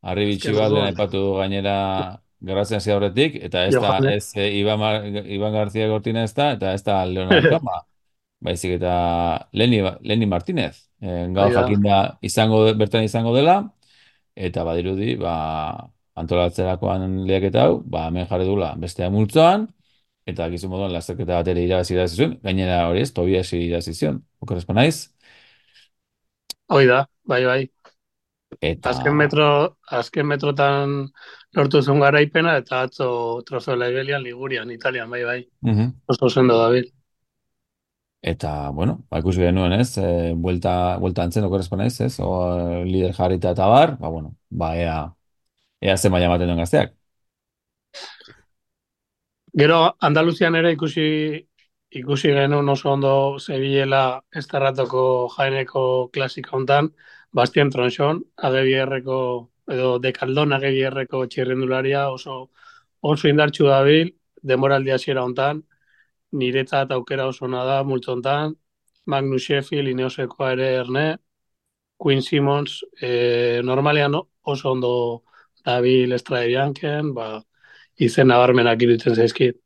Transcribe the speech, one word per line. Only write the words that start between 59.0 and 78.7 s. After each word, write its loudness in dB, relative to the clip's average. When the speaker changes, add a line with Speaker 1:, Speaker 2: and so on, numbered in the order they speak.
Speaker 2:
ko -4
edo 0
Decathlon 0
A 0
G -2
B 0
R -6
ko -4
txirrindularia -2
oso, -12
oso 2
indartsu 4
dabil, 4
denboraldi 0
hasiera -2
hontan, -2
niretzat -2
aukera -4
oso -8
ona -4
da, 0
multzo -4
hontan, -4
Magnus -2
Sheffield, -2
Ineosekoa -4
ere -2
erne, -2
Quinn 2
Simmons, 0
eh, 0
normalean 2
o-, -6
oso -4
ondo 0
dabil 4
Estrade -2
Bianchen, -2
ba, -10
izen 4
nabarmenak 6